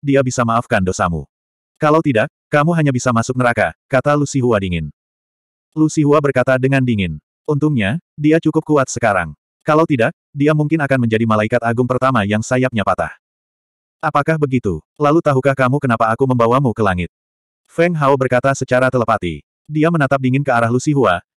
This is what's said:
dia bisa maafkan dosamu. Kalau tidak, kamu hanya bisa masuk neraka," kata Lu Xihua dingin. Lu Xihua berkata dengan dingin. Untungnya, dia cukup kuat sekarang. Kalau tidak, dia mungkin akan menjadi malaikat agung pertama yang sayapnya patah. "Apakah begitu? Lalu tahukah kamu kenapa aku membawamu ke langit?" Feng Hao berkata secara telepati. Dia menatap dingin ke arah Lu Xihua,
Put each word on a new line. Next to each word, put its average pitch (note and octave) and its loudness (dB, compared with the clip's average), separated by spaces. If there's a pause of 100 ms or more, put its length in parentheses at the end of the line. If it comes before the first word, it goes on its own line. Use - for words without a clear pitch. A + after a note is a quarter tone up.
dia C#3 2
bisa B2+ 0
maafkan A2+ 0
dosamu. F2 -2 (560)
Kalau D#3 2
tidak, B2 0 (240)
kamu D3+ 2
hanya D3+ 2
bisa B2 -2
masuk A#2+ -2
neraka," G#2+ 0 (160)
kata C#3 0
Lu C#3+ -2
Xihua A#2+ 0
dingin. E2+ -4 (800)
Lu D#3 0
Xihua D3+ 2
berkata C3 0
dengan C3+ 0
dingin. G2 -2 (320)
Untungnya, D3 -2 (160)
dia D3+ 2
cukup D#3 -2
kuat D3 0
sekarang. F#2 -2 (320)
Kalau D#3+ 2
tidak, B2+ 0 (240)
dia D3 2
mungkin D3+ 0
akan B2+ 0
menjadi A2 0
malaikat A2 0
agung A#2 0
pertama B2+ 0
yang G#2+ -2
sayapnya B2+ -2
patah. F2 -4 (880)
"Apakah D3+ 0
begitu? B2+ -2 (160)
Lalu D3+ 2
tahukah C3+ 0
kamu C3 0
kenapa A#2 0
aku C3 0
membawamu B2 2
ke A2+ -2
langit?" F2+ -2 (640)
Feng E3+ 0
Hao C#3+ 2
berkata B2+ 0
secara B2+ 0
telepati. G#2 -2 (160)
Dia D3+ 0
menatap C#3+ 0
dingin C3 0
ke C#3 -2
arah A#2 2
Lu A#2+ 0
Xihua, C3 0 (140)